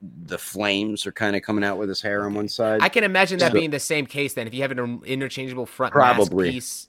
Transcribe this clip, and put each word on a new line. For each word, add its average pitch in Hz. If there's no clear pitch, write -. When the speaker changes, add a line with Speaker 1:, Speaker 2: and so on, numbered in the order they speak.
Speaker 1:
the 87
flames 101
are 98
kinda 101
coming 104
out 101
with 101
his 95
hair 101
on 104
one 104
side. 110
Speaker 2:
I 180
can 220
imagine 190
that 170
Speaker 1:
So 170
Speaker 2:
being 160
the 143
same 151
case 143
then. 117
If 110
you 127
have 135
an 123
interchangeable 131
front 120
Speaker 1:
Probably. 107
Speaker 2:
mask 85
piece, -